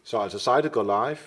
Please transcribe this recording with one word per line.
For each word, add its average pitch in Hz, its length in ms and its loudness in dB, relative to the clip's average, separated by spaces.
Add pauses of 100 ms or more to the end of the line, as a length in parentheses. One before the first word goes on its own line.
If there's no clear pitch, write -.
Så - 140 -4
altså, 101 200 -2
sitet 147 340 2
går 113 100 2
live, 110 440 0